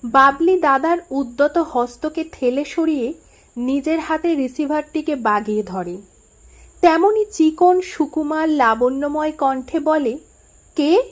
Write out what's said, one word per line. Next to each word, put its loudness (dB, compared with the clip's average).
বাবলি 4
দাদার 2
উদ্যত -2
হস্তকে -4
ঠেলে -2
সরিয়ে -2
নিজের -2
হাতে -2
রিসিভারটিকে -4
বাগিয়ে -2
ধরে। -8
তেমনি 4
চিকন, 4
সুকুমার, -2
লাবণ্যময় 0
কণ্ঠে -2
বলে, 0
"কে? 2